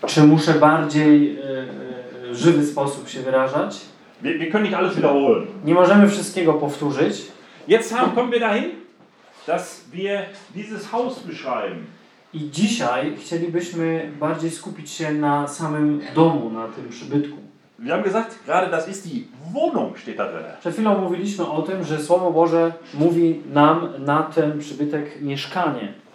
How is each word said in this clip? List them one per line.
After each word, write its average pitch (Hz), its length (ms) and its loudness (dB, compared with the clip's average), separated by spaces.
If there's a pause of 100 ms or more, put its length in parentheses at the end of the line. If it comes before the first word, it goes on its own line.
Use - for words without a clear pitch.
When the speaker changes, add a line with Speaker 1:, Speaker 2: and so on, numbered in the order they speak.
Speaker 1:
Czy 156 160 6
muszę 156 300 8
bardziej, 147 840 6
e, 139 40 -10 (880)
e, - 40 -6
żywy 147 300 4
sposób - 440 -4
się 127 120 -10
wyrażać? 131 580 0 (420)
Speaker 2:
Wir, 156 180 -2
wir 160 120 -2
können 214 120 2
nicht 170 120 -2
alles 180 200 0
wiederholen. 139 500 2 (200)
Speaker 1:
Nie 156 80 4
możemy 196 360 8
wszystkiego 170 440 0
powtórzyć. 147 680 -2 (460)
Speaker 2:
Jetzt 220 260 2
haben, 254 220 0
kommen 247 160 0
wir 233 80 2
dahin, 233 300 0 (800)
dass - 460 -6
wir 196 260 -4 (360)
dieses 214 320 -12
Haus 247 320 -4
beschreiben. - 680 -8 (480)
Speaker 1:
I 151 180 -8
dzisiaj 151 680 0
chcielibyśmy 165 1000 -4
bardziej 160 320 -2
skupić 160 380 -14
się 156 240 -4
na 147 340 0
samym 151 540 -2 (140)
domu, 147 340 4
na 110 180 -8
tym 120 220 -12
przybytku. 143 480 -4 (420)
Speaker 2:
Wir 120 120 -6
haben 185 120 0
gesagt, 214 420 -2
gerade 175 260 0
das 160 160 -2
ist 196 200 -12
die 135 160 -8 (300)
Wohnung, 269 440 -2
steht - 200 -12
da 101 80 -2
drin. - 180 -10 (160)
Speaker 1:
Przed 170 140 -6
chwilą 208 280 2
mówiliśmy 180 460 -4
o - 140 -2
tym, 190 220 -4
że 151 160 -4
Słowo 175 320 2
Boże 165 400 2 (220)
mówi 165 480 2 (120)
nam 156 360 4 (100)
na 143 240 0
ten 151 360 0
przybytek 147 640 -6
mieszkanie. 139 720 -4 (220)